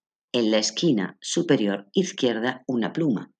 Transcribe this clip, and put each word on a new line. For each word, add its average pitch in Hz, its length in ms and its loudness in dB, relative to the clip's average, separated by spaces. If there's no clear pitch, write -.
en 117 180 2
la 110 80 4
esquina 107 640 0
superior 107 720 0
izquierda, 123 720 -2
una 113 280 -2
pluma. 147 460 -2